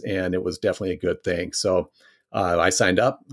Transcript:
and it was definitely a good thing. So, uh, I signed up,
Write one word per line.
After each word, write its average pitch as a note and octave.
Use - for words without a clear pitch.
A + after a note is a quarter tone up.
and F#2
it F#2
was F2+
definitely F#2+
a F2
good F2
thing. F2
So, F#2
uh, F2+
I F2+
signed F#2
up, C3